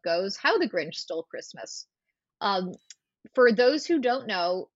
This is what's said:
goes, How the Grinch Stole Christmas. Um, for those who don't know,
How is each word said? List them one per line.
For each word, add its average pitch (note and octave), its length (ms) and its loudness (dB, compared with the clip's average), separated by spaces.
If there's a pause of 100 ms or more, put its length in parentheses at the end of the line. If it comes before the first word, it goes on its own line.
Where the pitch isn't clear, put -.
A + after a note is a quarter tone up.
goes, F3+ 320 -2
How F#4 220 0
the D4+ 120 0
Grinch E3 240 -4
Stole E3 300 -8
Christmas. - 640 -16 (520)
Um, F#3 320 -2 (640)
for B3 160 8
those B3 360 4
who E4+ 120 2
don't B3 300 -2
know, F#3 480 -2